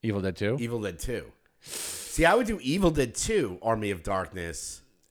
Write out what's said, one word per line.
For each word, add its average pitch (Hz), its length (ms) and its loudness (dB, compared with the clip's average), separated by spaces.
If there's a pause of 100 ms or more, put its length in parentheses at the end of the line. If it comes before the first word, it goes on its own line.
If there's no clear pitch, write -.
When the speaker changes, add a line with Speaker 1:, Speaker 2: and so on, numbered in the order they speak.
Speaker 1:
Evil 101 200 0
Dead 92 140 0
Two? 107 240 0
Speaker 2:
Evil 117 220 -4
Dead 92 180 -6
Two. - 320 -6 (300)
See, - 640 -2
I 175 80 8
would 233 140 4
do 214 140 -2
Evil 165 300 4
Dead 135 240 2
Two, 143 460 0
Army 107 300 2
of 87 120 -4
Darkness. 90 800 -4 (300)